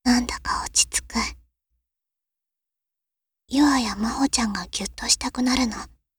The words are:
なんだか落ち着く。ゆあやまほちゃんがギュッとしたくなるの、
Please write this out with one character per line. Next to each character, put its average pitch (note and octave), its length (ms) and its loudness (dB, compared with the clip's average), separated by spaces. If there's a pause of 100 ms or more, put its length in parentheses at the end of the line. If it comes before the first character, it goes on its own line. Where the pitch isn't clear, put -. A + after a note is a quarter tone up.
な B3 180 4
ん A#3+ 60 -2
だ - 140 -6
か - 240 -2
落 - 80 -10
ち - 160 2
着 - 180 -4
く。 - 120 -4 (2250)
ゆ C#4 160 4
あ C#4 140 4
や G#3+ 180 -2
ま A3 140 -2
ほ C4+ 180 2
ち - 120 0
ゃ A3+ 60 2
ん G#3 60 -2
が F3+ 160 -6
ギ - 160 -6
ュ - 40 -4
ッ - 60 -16
と - 140 -8
し - 100 4
た B3+ 120 -4
く B3 120 -2
な B3+ 140 4
る B3+ 100 2
の、 G#3+ 100 -4 (420)